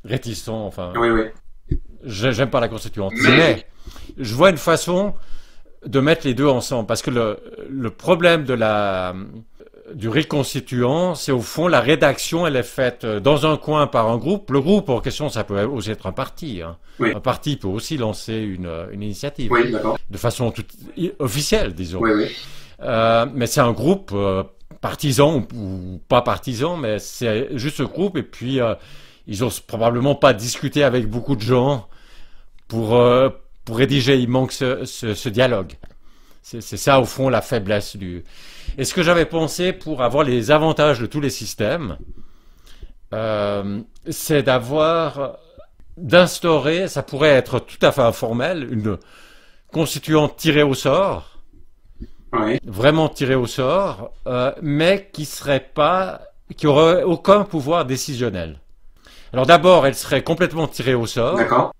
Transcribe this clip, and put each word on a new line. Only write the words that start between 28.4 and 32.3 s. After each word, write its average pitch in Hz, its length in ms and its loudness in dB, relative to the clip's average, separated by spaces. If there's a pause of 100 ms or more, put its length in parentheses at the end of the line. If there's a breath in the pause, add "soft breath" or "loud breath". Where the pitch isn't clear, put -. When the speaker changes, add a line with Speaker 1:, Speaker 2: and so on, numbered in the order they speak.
Speaker 1:
euh, 113 160 0 (520 soft breath)
ils 104 180 -4
ont - 20 -2
s-, - 140 -6
probablement 120 520 0
pas 135 200 6
discuté 123 500 -2
avec 120 240 2
beaucoup 120 300 -2
de 101 40 -8
gens 127 460 0 (800 soft breath)